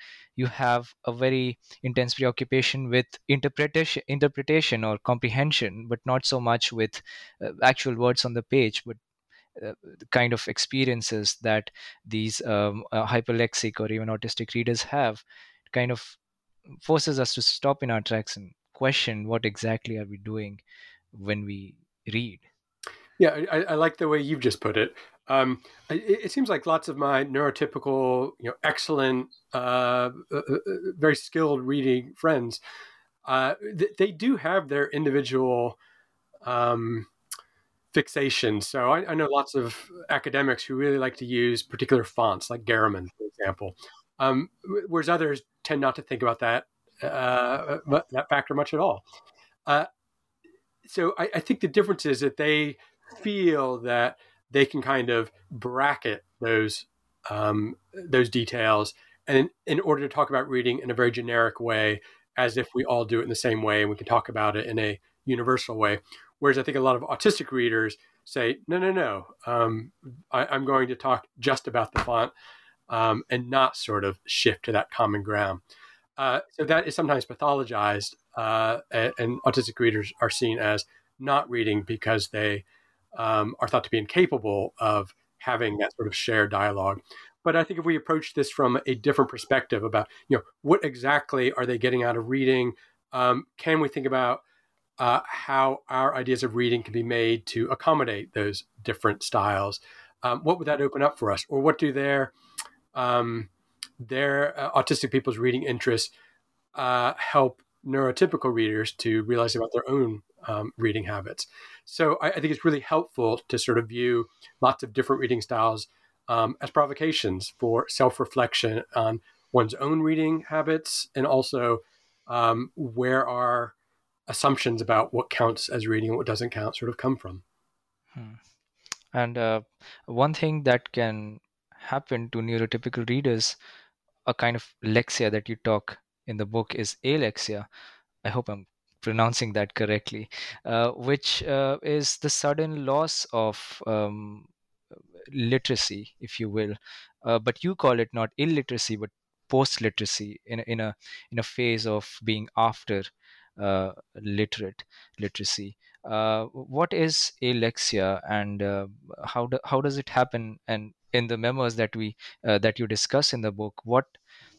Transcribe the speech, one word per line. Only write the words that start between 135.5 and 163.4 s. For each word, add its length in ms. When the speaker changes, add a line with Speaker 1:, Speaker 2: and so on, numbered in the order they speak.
Speaker 1:
talk 400
in 120
the 80
book, 280
is 300
alexia. 640
I 60
hope 180
I'm 180
pronouncing 520
that 220
correctly, 540
uh, 280
which, 520
uh, 400
is 340
the 120
sudden 560
loss 480
of, 520
um, 640
literacy, 880
if 180
you 100
will. 240
Uh, 140
but 240
you 120
call 240
it 140
not 240
illiteracy, 580
but 140
post-literacy 960
in 160
a, 20
in 160
a, 160
in 80
a 40
phase 420
of 240
being 320
after, 480
uh, 300
literate, 680
literacy. 560
Uh, 420
what 480
is 380
alexia 880
and, 320
uh, 260
how 220
do, 160
how 160
does 180
it 120
happen? 580
And 260
in 140
the 100
memoirs 380
that 200
we, 200
uh, 140
that 200
you 80
discuss 460
in 80